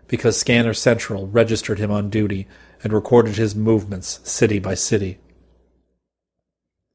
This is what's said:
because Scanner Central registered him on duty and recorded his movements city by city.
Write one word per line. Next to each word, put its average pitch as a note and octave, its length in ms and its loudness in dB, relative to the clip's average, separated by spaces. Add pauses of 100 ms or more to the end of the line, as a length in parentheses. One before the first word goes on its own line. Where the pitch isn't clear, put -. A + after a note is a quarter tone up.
because A#2 300 0
Scanner A#2 360 2
Central G#2+ 540 -2
registered A2 520 0
him G#2 100 -2
on G#2 200 -2
duty G2+ 380 -2 (360)
and G#2+ 100 -2
recorded A2 440 4
his G#2+ 180 -2
movements G#2 680 -2
city G#2 360 0
by F#2+ 140 -4
city. G2 460 -2 (1800)